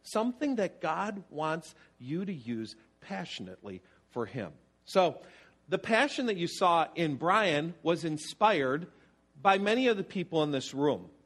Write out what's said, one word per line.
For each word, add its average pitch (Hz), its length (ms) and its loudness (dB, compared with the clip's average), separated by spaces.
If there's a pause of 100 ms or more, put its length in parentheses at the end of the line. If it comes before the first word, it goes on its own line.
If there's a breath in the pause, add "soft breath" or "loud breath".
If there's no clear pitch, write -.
Something 247 540 -2
that 196 260 -2
God 185 480 -4
wants 156 460 -4 (240 soft breath)
you 156 260 -4
to 196 80 -6
use 113 420 -6 (260 soft breath)
passionately 92 800 -10 (260 soft breath)
for 117 160 -4
him. 98 260 -8 (340)
So 180 360 2 (480 loud breath)
the 185 80 0
passion 254 480 2
that 208 120 -2
you 170 100 -2
saw 170 480 4
in 160 200 0
Brian 170 680 2
was 160 220 0
inspired 156 840 0 (520 soft breath)
by 196 200 4
many 226 260 2
of 226 120 4
the 190 60 -4
people 165 380 -2
in 151 80 2
this 135 240 -4
room. 131 380 0 (140)